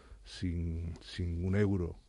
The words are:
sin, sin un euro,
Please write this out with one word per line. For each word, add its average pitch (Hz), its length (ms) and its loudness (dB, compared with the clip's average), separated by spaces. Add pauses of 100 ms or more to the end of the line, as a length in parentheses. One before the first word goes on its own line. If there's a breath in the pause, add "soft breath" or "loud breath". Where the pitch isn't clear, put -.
(260 loud breath)
sin, 85 760 -2
sin 87 460 -2
un 95 100 4
euro, 98 400 4 (140)